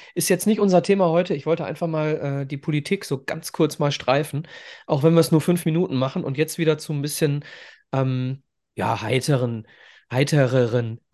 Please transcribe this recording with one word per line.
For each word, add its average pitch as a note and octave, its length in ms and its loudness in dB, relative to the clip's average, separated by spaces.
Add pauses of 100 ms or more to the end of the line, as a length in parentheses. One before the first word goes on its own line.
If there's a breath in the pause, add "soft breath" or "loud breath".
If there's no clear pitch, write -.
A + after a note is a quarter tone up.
(140)
Ist E3+ 140 -2
jetzt F3+ 180 0
nicht G#3+ 140 2
unser F#3 220 4
Thema G3 260 2
heute. F3 260 2
Ich C#3+ 120 -6
wollte D#3+ 180 0
einfach D3 220 -6
mal, D3+ 560 -2
äh, C#3 40 -8
die C#3 120 -8
Politik D3+ 480 -4
so C3 180 -6
ganz - 280 -8
kurz D#3 260 0
mal D3 120 0
streifen, C#3+ 560 -2 (400 loud breath)
auch C#3+ 160 0
wenn E3 120 6
wir E3 60 6
es D#3+ 120 2
nur D#3+ 80 6
fünf F3 240 0
Minuten E3 320 0
machen C3+ 280 -2
und C3+ 120 -4
jetzt D#3 220 -2
wieder D#3 180 0
zu D#3 160 -8
ein C#3+ 80 -2
bisschen, D3 440 -2 (480 loud breath)
ähm, C3 500 -2 (320)
ja, A2+ 260 -2
heiteren, A#2+ 680 0 (460 loud breath)
heitereren B2 880 2 (140)